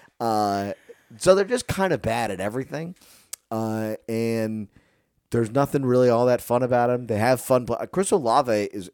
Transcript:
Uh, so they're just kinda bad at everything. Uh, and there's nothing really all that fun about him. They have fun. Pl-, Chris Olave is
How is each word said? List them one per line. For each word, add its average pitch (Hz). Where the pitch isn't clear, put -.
Uh, 104
so 180
they're 196
just 247
kinda 185
bad 113
at 95
everything. 135
Uh, 110
and 113
there's 117
nothing 139
really 127
all 120
that 123
fun 123
about 123
him. 123
They 110
have 120
fun. 127
Pl-, 113
Chris 190
Olave 120
is 95